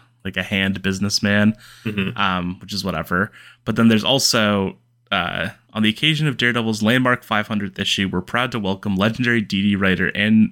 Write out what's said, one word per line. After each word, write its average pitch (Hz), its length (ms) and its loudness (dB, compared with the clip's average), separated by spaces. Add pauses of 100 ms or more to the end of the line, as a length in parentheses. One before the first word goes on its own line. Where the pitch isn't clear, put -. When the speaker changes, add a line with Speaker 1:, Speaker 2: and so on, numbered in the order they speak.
(260)
Speaker 1:
like, 95 120 -8
a 92 60 -4
hand 98 380 -2
businessman, 101 760 0 (300)
Speaker 2:
Mm-hmm. 101 320 -4
Speaker 1:
um, 90 420 -2
which 95 140 -14
is 90 100 -6
whatever. 90 480 -2 (320)
But 110 140 -2
then 113 100 6
there's 110 160 4
also 104 760 0 (340)
uh, 90 380 -2 (240)
"On 107 100 0
the 110 60 4
occasion 151 380 0
of 127 100 -2
Daredevil's 117 460 0
landmark 123 400 2
five 107 240 -2
hundredth 101 320 -6
issue, 98 300 -2
we're 92 120 -2
proud 123 300 -4
to 123 80 -4
welcome 98 360 -2
legendary 117 460 2
D 98 200 -2
D 101 140 2
writer 92 400 0
Ann 107 360 4